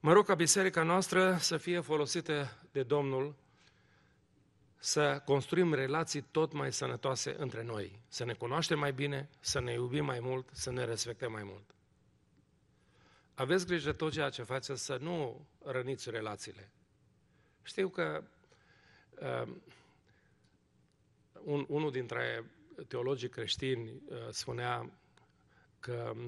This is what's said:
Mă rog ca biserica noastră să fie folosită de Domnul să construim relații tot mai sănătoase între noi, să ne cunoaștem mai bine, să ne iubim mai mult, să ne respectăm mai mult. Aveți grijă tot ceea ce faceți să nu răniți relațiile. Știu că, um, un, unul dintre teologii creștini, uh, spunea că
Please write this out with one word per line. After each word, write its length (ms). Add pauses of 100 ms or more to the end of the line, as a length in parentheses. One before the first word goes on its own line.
Mă 120
rog 140
ca 80
biserica 480
noastră 540
să 200
fie 240
folosită 760 (140)
de 100
Domnul 520 (1400)
să 460
construim 500
relații 460
tot 320
mai 200
sănătoase 680
între 240
noi, 460
să 160
ne 80
cunoaștem 460
mai 140
bine, 360 (120)
să 200
ne 120
iubim 320
mai 160
mult, 320
să 180
ne 140
respectăm 480
mai 120
mult. 300 (1600)
Aveți 320
grijă 260
tot 200
ceea 180
ce 120
faceți 420
să 120
nu 500 (180)
răniți 460
relațiile. 600 (920)
Știu 260
că, 360 (1160)
um, 200 (1800)
un, 260
unul 220
dintre 600 (380)
teologii 400
creștini, 600
uh, 280 (140)
spunea 600 (880)
că 320 (160)